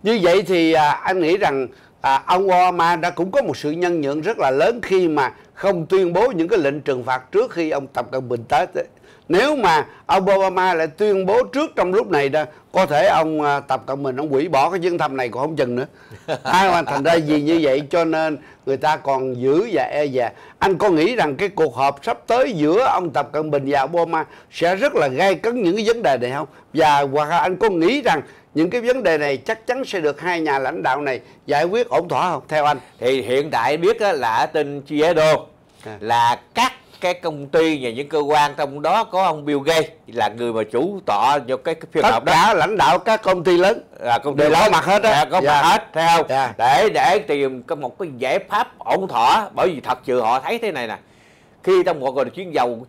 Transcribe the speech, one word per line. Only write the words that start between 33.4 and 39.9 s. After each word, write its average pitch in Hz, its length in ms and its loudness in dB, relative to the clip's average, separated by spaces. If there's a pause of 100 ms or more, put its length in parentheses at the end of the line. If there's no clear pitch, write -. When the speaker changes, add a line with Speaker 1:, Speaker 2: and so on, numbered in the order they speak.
Speaker 2:
tại 123 260 0
biết 214 220 0
á, 202 120 0
là 120 240 -2
ở 135 100 0
trên 143 440 -4
Seattle 156 460 2 (500)
Speaker 1:
À. 107 140 -16
Speaker 2:
là 120 400 0 (140)
các 247 180 -2 (300)
cái 180 120 -2
công 156 340 -8
ty 160 380 0
và 120 40 -4
những 135 200 -10
cơ 156 100 -2
quan, 147 380 0
trong 143 240 -8
đó 185 220 0
có 190 200 -2
ông 156 220 -2
Bill 143 200 -2
Gates 156 240 0 (180)